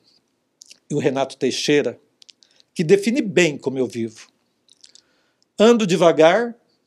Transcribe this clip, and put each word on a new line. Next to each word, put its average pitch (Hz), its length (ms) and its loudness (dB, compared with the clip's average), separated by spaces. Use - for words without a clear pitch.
e 143 60 -6
o 147 40 -4
Renato 135 380 -4
Teixeira 123 640 -2
que 185 100 -4
define 196 380 0
bem 175 360 -2
como 131 200 -8
eu 127 100 -4
vivo. 113 400 -12
"Ando 220 260 4
devagar 175 680 2